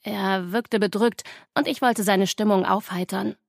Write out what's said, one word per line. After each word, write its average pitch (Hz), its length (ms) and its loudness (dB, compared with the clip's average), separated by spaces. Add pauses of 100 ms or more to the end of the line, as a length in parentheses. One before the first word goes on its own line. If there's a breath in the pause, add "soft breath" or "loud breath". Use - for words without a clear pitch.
Er 190 480 -2
wirkte 226 280 -2
bedrückt, 208 440 0 (300 loud breath)
und - 140 0
ich - 140 -4
wollte 233 220 2
seine 196 240 4
Stimmung 208 380 2
aufheitern. 190 720 -2 (140)